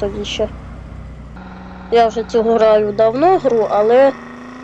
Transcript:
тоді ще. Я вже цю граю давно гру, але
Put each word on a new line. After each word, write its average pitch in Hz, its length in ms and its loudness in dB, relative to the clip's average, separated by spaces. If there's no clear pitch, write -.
тоді 208 240 -6
ще. 214 240 -4
Я 233 160 6
вже 220 180 -2
цю 226 180 0
граю 214 500 4
давно 240 460 2
гру, 233 320 0
але 240 420 4